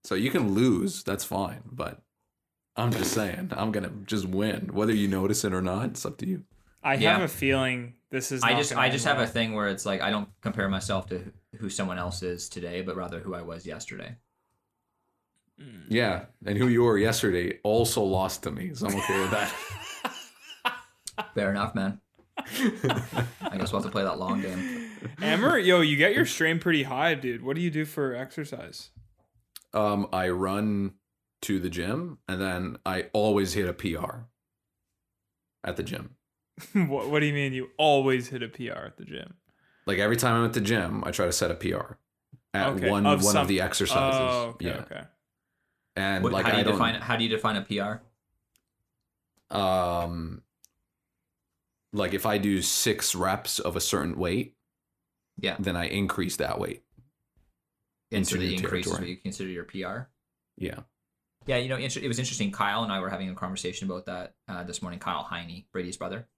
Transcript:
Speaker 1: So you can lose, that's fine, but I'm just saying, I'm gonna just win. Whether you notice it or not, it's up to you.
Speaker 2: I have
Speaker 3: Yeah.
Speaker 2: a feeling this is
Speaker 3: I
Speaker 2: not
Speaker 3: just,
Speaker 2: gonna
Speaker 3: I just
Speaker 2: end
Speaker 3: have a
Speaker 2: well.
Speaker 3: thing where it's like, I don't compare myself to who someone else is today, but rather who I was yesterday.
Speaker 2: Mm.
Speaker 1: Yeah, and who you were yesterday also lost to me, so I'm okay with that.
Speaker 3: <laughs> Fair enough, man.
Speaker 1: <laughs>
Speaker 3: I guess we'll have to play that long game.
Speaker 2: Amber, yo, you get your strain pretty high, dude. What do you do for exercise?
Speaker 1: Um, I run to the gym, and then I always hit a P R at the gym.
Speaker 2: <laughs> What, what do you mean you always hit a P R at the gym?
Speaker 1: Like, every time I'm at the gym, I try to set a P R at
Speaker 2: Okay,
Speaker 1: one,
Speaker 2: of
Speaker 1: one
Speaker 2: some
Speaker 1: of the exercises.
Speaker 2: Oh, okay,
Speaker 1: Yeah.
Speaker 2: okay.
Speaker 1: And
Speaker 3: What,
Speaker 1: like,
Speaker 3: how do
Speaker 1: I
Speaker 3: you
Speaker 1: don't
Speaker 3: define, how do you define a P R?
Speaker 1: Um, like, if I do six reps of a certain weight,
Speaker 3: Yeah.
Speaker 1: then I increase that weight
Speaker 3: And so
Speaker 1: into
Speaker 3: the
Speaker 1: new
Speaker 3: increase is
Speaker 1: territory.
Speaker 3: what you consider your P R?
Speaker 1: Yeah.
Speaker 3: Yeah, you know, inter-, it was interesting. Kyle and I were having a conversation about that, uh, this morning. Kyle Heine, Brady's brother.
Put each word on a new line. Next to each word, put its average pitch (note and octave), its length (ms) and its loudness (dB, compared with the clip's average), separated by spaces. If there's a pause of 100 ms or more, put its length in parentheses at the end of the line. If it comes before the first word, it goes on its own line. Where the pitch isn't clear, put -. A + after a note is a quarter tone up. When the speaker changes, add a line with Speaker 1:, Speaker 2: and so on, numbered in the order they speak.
Speaker 1:
So - 100 -2
you A2 160 2
can A#2 240 2
lose, G2+ 480 2
that's - 220 -4
fine, F#2 420 -4
but - 340 -8 (760)
I'm A#2 160 2
just - 200 0
saying, F#2 440 -2
I'm G#2+ 160 0
gonna G2 180 -2 (160)
just G#2 200 -2
win. G2+ 460 0
Whether G#2+ 220 2
you G2+ 140 4
notice G2 360 2
it G2+ 80 0
or F#2 80 0
not, F#2 300 0
it's - 160 -10
up - 120 -6
to - 80 -6
you. F#3 180 -2 (380)
Speaker 2:
I C#3 100 2
have C#3 80 2
Speaker 3:
Yeah. E3 240 6
Speaker 2:
a D#3 40 0
feeling C3 680 0 (160)
this C3 200 -4
is C3 140 -2
Speaker 3:
I A#2 80 6
Speaker 2:
not B2 60 4
Speaker 3:
just, - 120 0
Speaker 2:
gonna C3 120 2
Speaker 3:
I C3 60 6
just B2+ 180 0
Speaker 2:
end C3 120 4
Speaker 3:
have - 0 -
a A#2 80 2
Speaker 2:
well. - 60 -6
Speaker 3:
thing A2+ 220 0
where G#2 140 0
it's G2 160 -4
like, G2 180 -2
I F#2+ 80 0
don't G#2 180 -2 (140)
compare G2+ 260 0
myself F#2+ 400 -2
to F#2 240 -8 (260)
who A2 100 -8
someone F#2 300 -4
else F2+ 240 -6
is F2 260 -6
today, F2 340 -8
but F#2 120 -6
rather F2 240 -6
who F2+ 160 -8
I F2 80 -10
was E2+ 240 -12
yesterday. D#2 480 -12 (1500)
Speaker 2:
Mm. A#2 280 -18
Speaker 1:
Yeah, G#2+ 360 2 (200)
and G2+ 120 0
who B2+ 120 4
you A#2+ 160 6
were A2+ 140 6
yesterday G2 680 2
also A2+ 380 4
lost F#2+ 420 0
to E2 80 -4
me, F2+ 220 -6
so A2+ 120 -6
I'm G2+ 80 0
okay G2 260 0
with F#2+ 120 0
that. G#2 260 0
Speaker 3:
<laughs> - 1800 -10
Fair G2+ 160 0
enough, G2+ 240 -2
man. G2 260 -4 (180)
Speaker 1:
<laughs> - 200 -14
Speaker 3:
I - 1160 -2
guess F#2 160 -2
we'll G2 80 0
have - 40 -6
to - 60 -6
play G2+ 140 0
that F2+ 160 -2
long F#2 220 0
game. A#3 480 -6 (300)
Speaker 2:
Amber, F#3+ 380 4
yo, F3+ 220 8
you D3+ 160 6
get F3 180 8
your C#4 120 4
strain E3 340 2
pretty D#3+ 240 4
high, C#3 300 2
dude. B2 280 -4
What C3+ 140 -2
do E3+ 60 0
you F3 80 2
do D#3 160 -2
for C#3+ 280 -2
exercise? - 760 -10 (840)
Speaker 1:
Um, G#2 400 2
I F#2 180 2
run G2 640 0 (480)
to G2 160 0
the F2+ 120 -2
gym, A2+ 480 -4 (100)
and F#2 120 -4
then F#2 460 -2
I F#2 260 -2
always G#2 420 4
hit G2 140 0
a F2 60 -2
P E2+ 220 -4
R - 300 -8 (1400)
at F2+ 120 -4
the - 60 -4
gym. - 280 -8 (380)
Speaker 2:
<laughs> - 260 -20
What, C#3 360 2
what D3+ 100 2
do D3+ 60 2
you D3 80 0
mean C#3 180 0
you B2+ 240 -6
always C3+ 520 4
hit B2+ 140 -6
a A#2 60 -6
P A#2+ 220 -8
R - 160 -8
at - 100 -16
the - 80 -16
gym? - 300 -12 (520)
Speaker 1:
Like, G2 120 2
every G#2+ 180 4
time A#2+ 200 4
I'm A#2 100 4
at A2+ 80 0
the A2 80 2
gym, F2+ 420 0
I E2+ 60 -2
try F2+ 160 0
to F2 60 2
set F2 180 2
a E2 40 -2
P - 200 -2
R - 240 -6 (560)
at G2 140 2
Speaker 2:
Okay, G2+ 220 2
Speaker 1:
one, G2+ 160 4
Speaker 2:
of C#3+ 160 8
Speaker 1:
one G2+ 100 6
Speaker 2:
some C#3+ 100 6
Speaker 1:
of C3+ 60 2
the F#2+ 120 4
exercises. C3 600 2
Speaker 2:
Oh, B2+ 220 2 (120)
okay, D#3+ 120 -6
Speaker 1:
Yeah. - 160 -2
Speaker 2:
okay. - 200 -12 (920)
Speaker 1:
And F#2+ 300 0
Speaker 3:
What, - 80 4
Speaker 1:
like, F#2+ 140 2
Speaker 3:
how A#2 60 4
do G#2 40 4
Speaker 1:
I - 40 4
Speaker 3:
you G#2 40 2
Speaker 1:
don't G#2 100 4
Speaker 3:
define, A2+ 200 2
how A2+ 220 -2
do A#2 80 2
you A2+ 60 0
define A2 260 0
a G2 60 -2
P G2+ 180 -4
R? G#2+ 220 -4 (1500)
Speaker 1:
Um, F2 920 0 (1500)
like, F#2+ 220 0
if F#2+ 120 0
I G#2 120 4
do G2 240 4
six - 520 2
reps F#2 440 0
of F2 180 -2
a F2+ 40 0
certain E2 360 0
weight, F2+ 400 -2 (840)
Speaker 3:
Yeah. F#2+ 200 -4
Speaker 1:
then F#2 180 -2
I F2 120 -2
increase G2 480 -2
that - 220 -2
weight G1+ 240 -6 (1300)
Speaker 3:
And G2 140 2
so - 100 0
Speaker 1:
into F#2 100 0
Speaker 3:
the F#2 60 0
Speaker 1:
new F#2 100 -2
Speaker 3:
increase F2+ 240 -2
is F2+ 60 0
Speaker 1:
territory. F2 160 -4
Speaker 3:
what - 20 -8
you F#2 120 -8
consider F#2+ 280 -6
your F2 140 -8
P F#2+ 200 -8
R? G#2+ 240 -8 (480)
Speaker 1:
Yeah. - 240 -6 (680)
Speaker 3:
Yeah, C3 120 0
you B2+ 100 -2
know, C3 80 -2
inter-, C3 240 -4
it C#3 80 -4
was A#2 100 0
interesting. A#2+ 320 -2
Kyle G2+ 320 0
and G#2+ 100 -2
I G2 80 -2
were F#2 100 -2
having F#2+ 200 -6
a F#2 40 -8
conversation F#2 540 -6
about F2+ 180 -6
that, F2+ 280 -10 (140)
uh, F2+ 160 -10
this F2 180 -10
morning. F2 160 -8
Kyle E2+ 240 -4
Heine, F2 500 -10
Brady's F2+ 240 -6
brother. G2 300 -8 (120)